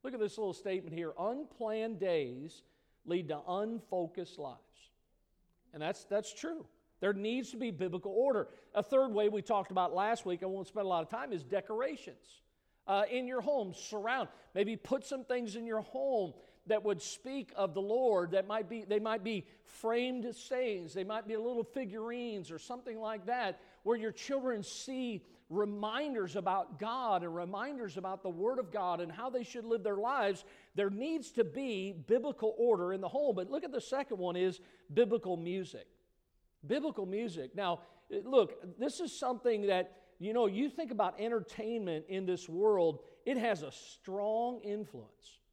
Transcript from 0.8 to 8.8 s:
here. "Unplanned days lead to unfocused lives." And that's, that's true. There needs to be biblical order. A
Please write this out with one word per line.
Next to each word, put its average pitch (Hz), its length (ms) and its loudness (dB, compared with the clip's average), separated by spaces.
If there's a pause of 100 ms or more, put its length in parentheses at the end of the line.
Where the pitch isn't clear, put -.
here. 165 240 -4
"Unplanned 220 800 -4
days 151 640 0 (420)
lead 170 220 0
to 147 200 -2
unfocused 185 920 -2
lives." 135 200 -8 (1120)
And 151 80 -8
that's, 165 240 -2
that's 208 260 0
true. - 340 -8 (340)
There 202 140 2
needs 220 380 -2
to 247 60 -10
be 233 140 -2
biblical 180 440 -4
order. 240 320 4 (280)
A 208 80 2